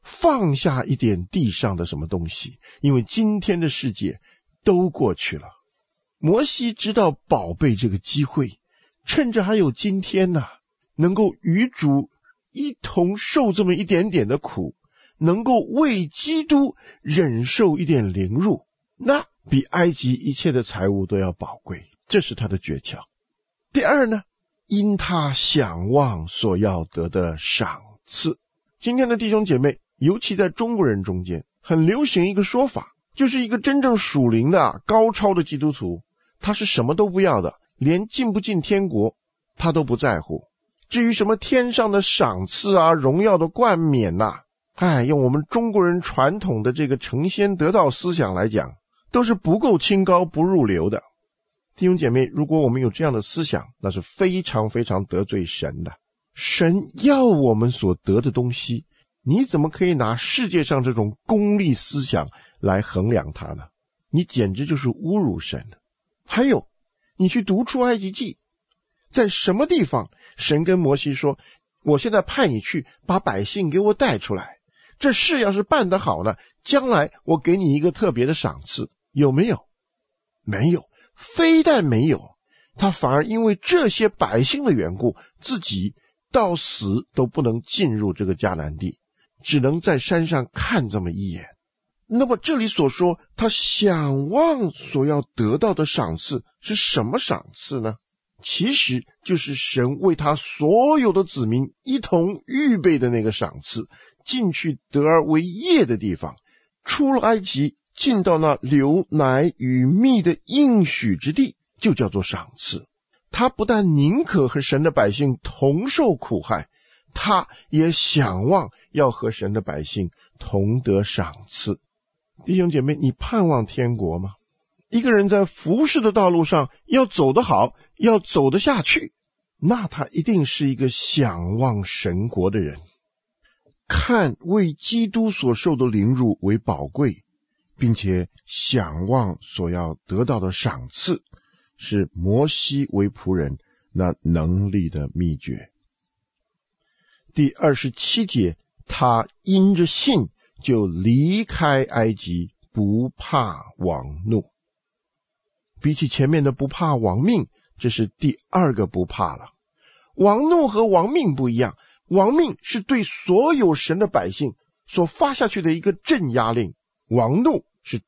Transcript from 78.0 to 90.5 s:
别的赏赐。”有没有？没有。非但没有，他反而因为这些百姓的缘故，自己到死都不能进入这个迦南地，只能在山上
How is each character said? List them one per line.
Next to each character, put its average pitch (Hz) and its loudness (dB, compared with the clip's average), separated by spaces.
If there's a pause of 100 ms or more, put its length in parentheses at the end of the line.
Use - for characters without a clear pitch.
别 120 0
的 156 -2
赏 69 -6
赐。” - -10 (220)
有 139 4
没 147 2
有？ 220 -4 (760)
没 107 -2
有。 175 -2 (300)
非 330 2
但 277 4
没 120 2
有， - -2 (400)
他 196 0
反 131 -2
而 147 2
因 226 -2
为 214 2
这 330 0
些 214 0
百 120 0
姓 277 -2
的 233 2
缘 90 -2
故， 113 -2 (240)
自 247 -6
己 196 -6 (380)
到 202 2
死 104 -6
都 127 0
不 156 -4
能 117 -2
进 147 -2
入 104 -2
这 95 -4
个 92 -2
迦 92 -2
南 76 -8
地， 80 -8 (420)
只 147 -2
能 143 0
在 160 0
山 165 -2
上 143 -2